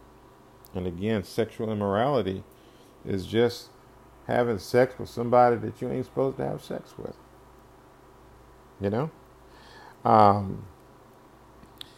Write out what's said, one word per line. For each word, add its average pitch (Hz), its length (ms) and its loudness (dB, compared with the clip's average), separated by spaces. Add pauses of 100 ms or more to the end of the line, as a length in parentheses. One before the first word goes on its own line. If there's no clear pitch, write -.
(720)
And 92 140 -6
again, 95 360 -4
sexual 110 480 -4
immorality 104 720 0 (600)
is 92 220 -6
just 117 420 0 (580)
having 120 300 0
sex 123 400 0
with 113 120 -10
somebody 120 480 4
that 107 240 -8
you 127 80 -6
ain't 131 160 -6
supposed 135 320 -4
to 135 80 -4
have 147 180 -6
sex - 340 -12
with. - 180 -12 (1700)
You 98 80 0
know? 127 220 -2 (920)
Um, 104 640 4 (1300)